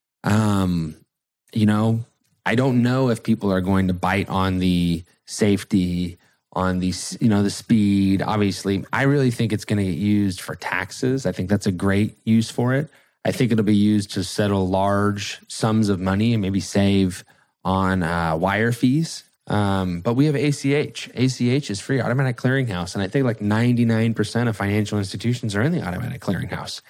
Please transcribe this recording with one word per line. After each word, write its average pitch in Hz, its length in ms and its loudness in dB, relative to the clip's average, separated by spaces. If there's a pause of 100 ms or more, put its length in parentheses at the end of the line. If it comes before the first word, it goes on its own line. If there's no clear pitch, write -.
(240)
Um, 95 720 2 (560)
you 107 140 2
know, 113 380 2 (400)
I 104 120 0
don't 123 260 2
know 127 260 2
if 113 140 0
people 101 300 0
are 92 80 2
going 95 260 2
to 92 80 0
bite 92 340 0
on 95 300 0
the 87 460 2 (220)
safety, 90 920 0 (360)
on 92 260 0
the 92 100 0
s-, - 280 -8
you 117 120 2
know, 101 120 4
the 101 60 2
speed. 98 720 2
Obviously, 98 720 -2
I 123 120 0
really 139 260 2
think 117 240 -2
it's 101 100 -4
gonna 104 200 0
get 90 120 -2
used 101 460 2
for - 120 -10
taxes. 127 720 -4
I 92 80 -2
think 92 160 -6
that's 101 180 0
a 98 60 0
great 98 420 0 (100)
use 110 260 2
for 123 240 0
it. 147 160 -4 (340)
I 92 80 0
think 117 200 0
it'll 110 120 2
be 104 100 2
used 104 380 2
to 95 100 -4
settle 98 460 0
large 101 800 0
sums 110 400 0
of 95 100 0
money 98 360 0
and 107 80 0
maybe 95 180 0
save 98 640 0 (400)
on, 92 380 0
uh, 82 340 -2
wire 101 340 0
fees. 135 540 -2 (220)
Um, 95 560 0
but 117 100 -2
we 135 140 2
have 147 100 0
A 147 140 0
C 139 240 0
H. - 400 -4
A 127 140 2
C 123 200 0
H 139 220 0
is 101 100 -6
free, 131 220 -2
automatic 127 340 -2
clearinghouse. 117 560 -2
And 101 100 -4
I 95 60 -2
think, 135 160 0
like, 113 160 -2
ninety-nine 113 720 2
percent 117 380 0
of 101 40 -2
financial 101 440 -2
institutions 104 580 -4
are 104 60 2
in 160 100 2
the 147 80 -2
automatic 90 400 -6
clearinghouse. - 680 -6